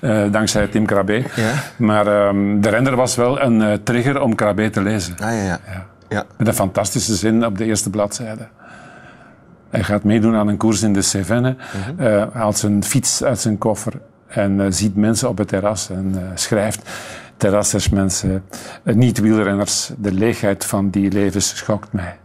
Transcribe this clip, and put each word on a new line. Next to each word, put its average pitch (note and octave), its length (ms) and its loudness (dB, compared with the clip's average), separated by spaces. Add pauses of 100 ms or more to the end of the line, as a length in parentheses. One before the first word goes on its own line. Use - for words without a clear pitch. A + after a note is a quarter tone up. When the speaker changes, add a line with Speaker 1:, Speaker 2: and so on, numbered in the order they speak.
Speaker 1:
eh, G2+ 320 0
dankzij G#2+ 340 2
Tim G#2+ 200 0
Krabbe. G#2 360 0 (140)
Speaker 2:
Ja. A2+ 160 0 (240)
Speaker 1:
Maar, G#2+ 300 4
ehm, G2+ 540 2
de G#2+ 80 2
renner B2 280 2
was B2 180 2
wel B2 260 2
een, A#2 220 4
eh, G#2+ 100 2 (100)
trigger B2 380 0
om B2 140 2
Krabbe G#2+ 360 2
te G2+ 120 0
lezen. F#2+ 380 -2
Speaker 2:
Ah, G#2+ 100 -4
ja, A#2 120 -2
ja. F2+ 180 -2 (120)
Speaker 1:
Ja. F#2 140 -12 (220)
Speaker 2:
Ja. G#2 160 -4 (140)
Speaker 1:
Met G#2+ 80 0
een A#2+ 80 4
fantastische G2+ 600 -2
zin A2 320 2
op G2+ 120 -4
de A2+ 60 -4
eerste G#2+ 260 -2
bladzijde. G#2+ 560 -4 (1200)
Hij A2+ 120 0
gaat G2+ 220 0
meedoen A2 300 4
aan G#2+ 140 2
een G#2 80 0
koers A2 260 2
in G#2+ 100 2
de G2 100 2
Cevennes, A2+ 520 0 (420)
Speaker 2:
Mhm. D3+ 100 0
Speaker 1:
eh, G#2 160 4 (100)
haalt G#2+ 260 -2
zijn G#2 260 2
fiets - 400 -2
uit B2+ 140 0
zijn G#2+ 200 0
koffer A2 340 -2 (340)
en, G2 340 0
eh, G2 100 2
ziet F#2+ 260 0
mensen G#2+ 320 2
op G2 100 -2
het G#2 100 -2
terras G2+ 420 -2
en, F#2+ 240 -4
eh, F#2 80 -4 (120)
schrijft: G#2 540 -2 (480)
"Terrassers, G2+ 520 2
mensen, F#2+ 560 0 (380)
eh, - 120 0
niet-wielrenners, G#2 1040 2
de G2+ 140 -2
leegheid G2+ 520 0
van G2+ 260 -2
die G2 220 2
levens G2 440 0
schokt - 360 -4
mij." F2+ 320 -6